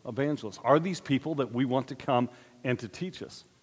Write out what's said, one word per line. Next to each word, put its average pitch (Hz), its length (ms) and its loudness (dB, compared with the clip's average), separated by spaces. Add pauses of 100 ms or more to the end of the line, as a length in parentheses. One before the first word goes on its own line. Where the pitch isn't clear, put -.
evangelists? 127 560 -4
Are 135 160 8
these 175 220 -2
people 143 340 0
that 123 180 -2
we 127 120 2
want 123 240 0
to 143 60 -10
come 123 340 2 (340)
and 123 160 0
to 113 80 -8
teach - 340 -10
us? - 220 -14 (200)